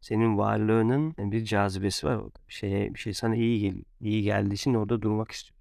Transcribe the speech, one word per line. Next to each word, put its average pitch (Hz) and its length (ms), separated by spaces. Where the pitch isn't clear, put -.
Senin 110 360
varlığının 110 800
bir 107 280
cazibesi 101 640
var 135 80
orada. - 320
Bir - 60
şeye, 101 400
bir - 60
şey 104 140
sana 113 220
iyi 113 240
geliyor. 95 260
İyi 107 240
geldiği 101 300
için 123 200
orada 110 280
durmak 110 300
istiyorsun. - 300